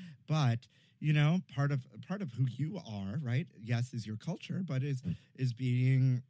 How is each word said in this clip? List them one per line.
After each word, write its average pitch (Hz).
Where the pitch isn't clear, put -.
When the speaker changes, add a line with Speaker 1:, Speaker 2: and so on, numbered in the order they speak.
Speaker 1:
but, 131
you 151
know, 151
part 143
of, 135
part 202
of 156
who 131
you 139
are, 101
right? 127
Yes, 120
is 104
your 107
culture, 170
but 131
is, 135
Speaker 2:
Mm. 170
Speaker 1:
is 127
being, 127